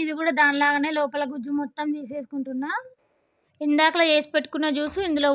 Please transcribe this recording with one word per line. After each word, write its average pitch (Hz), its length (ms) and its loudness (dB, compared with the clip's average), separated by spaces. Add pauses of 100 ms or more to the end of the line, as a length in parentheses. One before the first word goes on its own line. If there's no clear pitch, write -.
ఇది 311 180 -2
కూడా 320 200 0
దానిలాగానే 285 580 4
లోపల 294 360 -2
గుజ్జు 285 260 -6
మొత్తం 294 280 -6 (100)
తీసేసుకుంటున్నా. 269 760 -8 (960)
ఇందాకలా 320 440 4
చేసి 302 240 2
పెట్టుకున్న 302 320 -2 (100)
జ్యూస్ 294 220 -4 (100)
ఇందులో 285 260 2